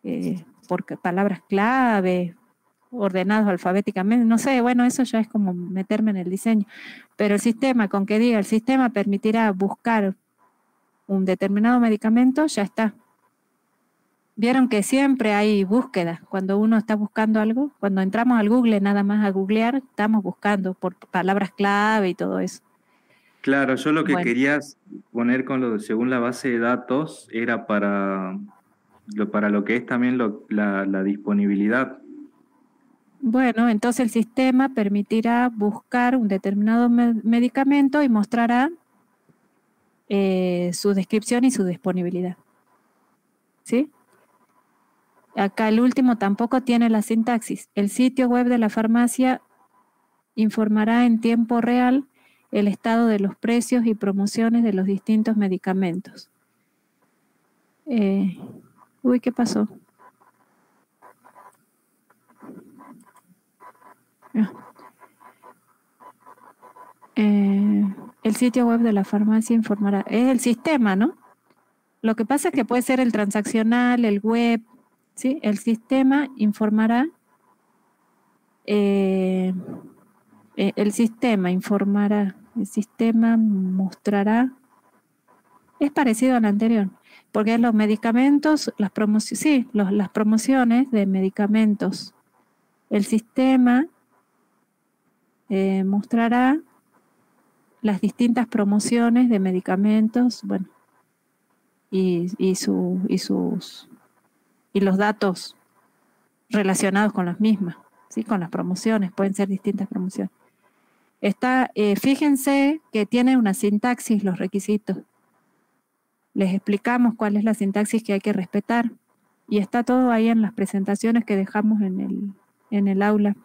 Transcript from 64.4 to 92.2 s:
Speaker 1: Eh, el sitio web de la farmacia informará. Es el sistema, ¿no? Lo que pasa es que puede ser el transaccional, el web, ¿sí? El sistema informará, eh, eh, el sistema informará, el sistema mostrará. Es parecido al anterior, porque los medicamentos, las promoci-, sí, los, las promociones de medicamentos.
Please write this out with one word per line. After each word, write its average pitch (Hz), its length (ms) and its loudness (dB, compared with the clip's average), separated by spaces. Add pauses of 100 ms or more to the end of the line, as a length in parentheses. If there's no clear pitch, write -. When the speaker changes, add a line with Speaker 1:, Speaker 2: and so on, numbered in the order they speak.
Speaker 1:
Eh, 202 680 2 (380)
el 214 120 0
sitio 247 320 0
web 233 140 2
de 233 120 2
la 196 100 0
farmacia 214 520 0
informará. 202 520 0
Es 240 220 0
el 262 100 2
sistema, 240 560 0
¿no? 233 200 0 (840)
Lo 220 140 -2
que 220 100 -2
pasa 285 240 -2
es - 40 -6
que 254 120 0
puede 240 180 -2
ser 262 160 0
el 240 120 2
transaccional, 226 920 0
el 202 140 0
web, 233 420 0 (540)
¿sí? 269 260 -4
El 208 160 -2
sistema 269 720 0 (100)
informará, 220 680 2 (1600)
eh, 190 880 0 (1000)
eh, 196 200 -2
el 208 160 0
sistema 220 600 0
informará, 202 840 0 (200)
el 208 100 -4
sistema 226 720 0
mostrará. 202 1120 0 (1300)
Es 285 120 0
parecido 247 460 2
al 220 80 2
anterior, 208 440 2 (420)
porque 214 260 0
los 233 160 2
medicamentos, 247 1040 2
las 202 160 -2
promoci-, 214 420 0
sí, 285 380 2
los, 202 180 0
las 202 180 0
promociones 233 800 2
de 208 140 2
medicamentos. 196 1080 0 (760)